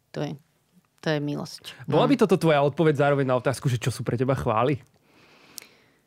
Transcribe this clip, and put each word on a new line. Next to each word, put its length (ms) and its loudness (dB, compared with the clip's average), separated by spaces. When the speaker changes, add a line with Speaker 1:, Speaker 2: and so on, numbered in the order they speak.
Speaker 1:
to 60 -8
je, 120 -8
to 120 -8
je 80 -2
milosť. 560 -10
Speaker 2:
Bola 220 2
Speaker 1:
No. 20 -2
Speaker 2:
by 80 4
toto 220 2
tvoja 240 4
odpoveď 340 2
zároveň 300 2
na 80 2
otázku, 320 -2
že 100 0
čo 140 -4
sú 100 -10
pre 140 -2
teba 180 0
chvály? 460 0